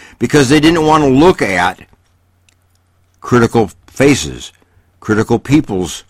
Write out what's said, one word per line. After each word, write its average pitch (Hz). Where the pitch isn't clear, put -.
because 127
they 151
didn't 160
want 156
to 143
look 143
at 92
critical 117
faces, 78
critical 110
people's 101